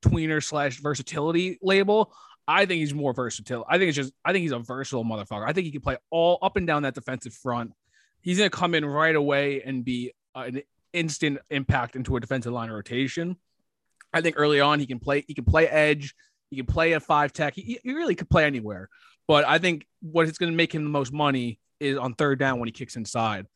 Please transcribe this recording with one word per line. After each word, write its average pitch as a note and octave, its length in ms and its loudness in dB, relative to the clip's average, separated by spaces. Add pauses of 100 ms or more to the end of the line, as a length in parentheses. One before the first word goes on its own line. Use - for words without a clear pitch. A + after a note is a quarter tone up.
tweener D#3 400 2
slash C#3+ 360 -2
versatility D#3 800 -2
label. G3 520 2 (340)
I F#3+ 200 4
think F3+ 120 -2
he's D3 140 -2
more C#3+ 200 -2
versatile. A#2 540 -6
I E3+ 120 4
think F#3 100 4
it's D3 60 0
just, C3+ 180 -4 (100)
I D#3+ 80 0
think F#3 120 0
he's D#3 80 -2
a A#2+ 80 -4
versatile B2+ 440 -6
motherfucker. G#2+ 420 -6
I C#3+ 80 -2
think F3+ 120 -2
he D#3 60 -8
can C#3 100 -10
play B2+ 160 -4 (140)
all E3 320 4
up G3 120 0
and F#3 120 -2
down D3 160 0
that C3+ 100 -2
defensive B2+ 400 -10
front. A#2+ 400 -6 (480)
He's F3+ 160 -2
gonna G3+ 140 2
come E3+ 240 -2
in D#3 100 0
right D#3 300 2
away C#3+ 480 0
and C3 200 -6
be, B2 300 -6 (220)
uh, C3 60 -10
an B2+ 200 -8 (320)
instant D#3 460 -2 (100)
impact C3+ 460 -2
into B2+ 200 -4
a B2 40 0
defensive A#2+ 340 -4
line A2+ 160 -6
rotation. C3 680 -4 (760)
I E3 80 2
think E3 160 0
early D3 220 4
on D3 200 4
he C#3+ 60 0
can B2+ 140 -6
play, C#3+ 280 -2
he D#3 60 -12
can B2+ 120 -6
play D#3+ 220 6
edge, D3+ 460 2 (380)
he C3+ 60 -10
can B2+ 100 -6
play E3 240 2
a D#3 80 2
five D3 340 2
tech. D#3 220 -2
He, A3+ 280 -8
he B3 100 -6
really D4+ 200 -2
could - 160 -8
play D#3 160 6
anywhere. G#2+ 440 -4 (380)
But D3 180 6
I C#3+ 120 4
think E3+ 300 0 (140)
what D#3+ 260 2
is D#3 100 -6
gonna E3+ 140 -2
make E3 240 0
him D#3 80 -2
the D3 80 -4
most C#3 200 -2
money C3+ 480 0 (200)
is C#3 180 -2
on B2+ 160 -4
third C#3 240 2
down C3 220 2
when A#2 80 -6
he A2+ 40 -8
kicks - 240 -12
inside. G#2+ 600 -4